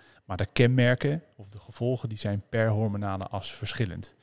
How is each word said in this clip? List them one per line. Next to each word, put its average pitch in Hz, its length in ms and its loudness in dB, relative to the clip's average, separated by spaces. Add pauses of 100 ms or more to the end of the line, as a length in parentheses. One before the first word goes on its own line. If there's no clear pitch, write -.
(260)
Maar 92 120 -6
de 101 160 0
kenmerken 127 720 4 (120)
of 101 140 -18
de 104 100 -16
gevolgen, 120 500 -4
die 107 80 -6
zijn 101 320 -2
per 113 200 2
hormonale 101 580 -2
as - 260 -6
verschillend. 95 680 -6